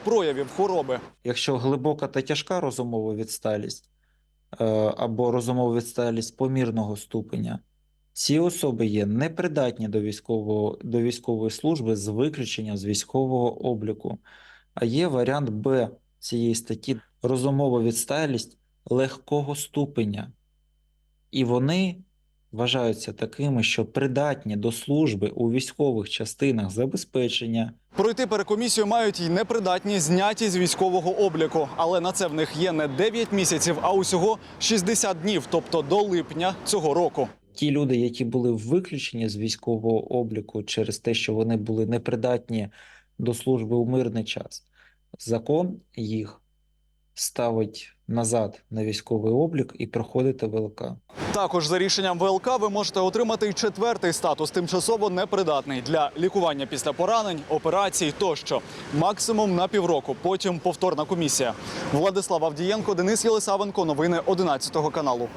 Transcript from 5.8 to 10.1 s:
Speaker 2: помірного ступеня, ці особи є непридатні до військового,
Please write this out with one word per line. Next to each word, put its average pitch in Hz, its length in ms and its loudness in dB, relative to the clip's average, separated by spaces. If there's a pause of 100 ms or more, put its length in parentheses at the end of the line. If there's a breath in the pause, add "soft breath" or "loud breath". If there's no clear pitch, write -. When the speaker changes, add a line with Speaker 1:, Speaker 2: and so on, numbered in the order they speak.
Speaker 2:
помірного 113 600 0
ступеня, 113 640 -6 (540)
ці 151 260 2
особи 151 460 0
є 104 200 2
непридатні 131 840 0
до 107 140 0
військового, 107 800 -2